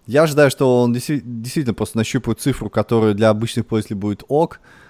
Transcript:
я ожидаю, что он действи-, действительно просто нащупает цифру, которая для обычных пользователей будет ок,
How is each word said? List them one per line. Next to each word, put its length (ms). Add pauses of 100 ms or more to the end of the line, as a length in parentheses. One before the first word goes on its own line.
я 180
ожидаю, 280
что 320
он 100
действи-, 300
действительно 500
просто 240
нащупает 420
цифру, 300
которая 460
для 140
обычных 360
пользователей 340
будет 280
ок, 320 (300)